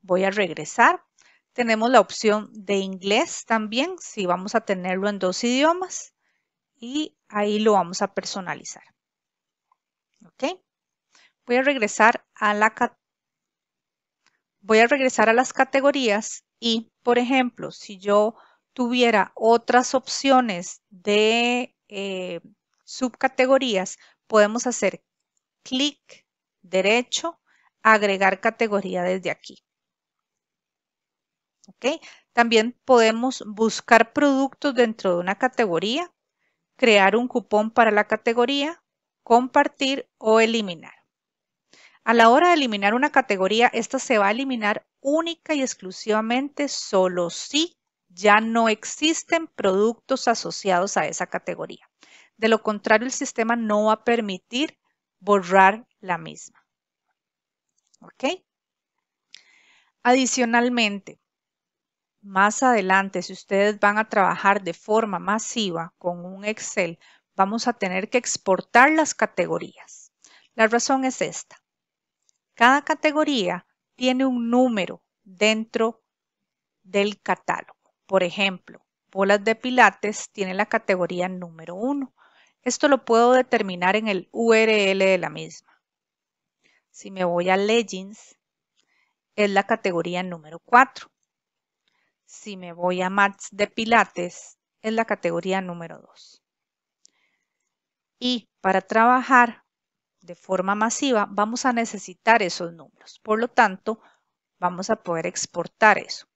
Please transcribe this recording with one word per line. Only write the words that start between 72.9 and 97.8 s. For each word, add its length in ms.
tiene 300
un 240
número 540
dentro 800
del 400
catálogo. 560
Por 160
ejemplo, 600
bolas 320
de 120
pilates 760
tiene 220
la 120
categoría 640
número 460
uno. 380
Esto 260
lo 180
puedo 280
determinar 600
en 120
el 240
U 220
R 380
L 140
de 120
la 120
misma. 500
Si 220
me 120
voy 260
a 80
leggings, 800
es 160
la 160
categoría 560
número 360
cuatro. 520
Si 320
me 160
voy 280
a 80
mats 420
de 160
pilates, 880
es 120
la 120
categoría 560
número 400
dos. 400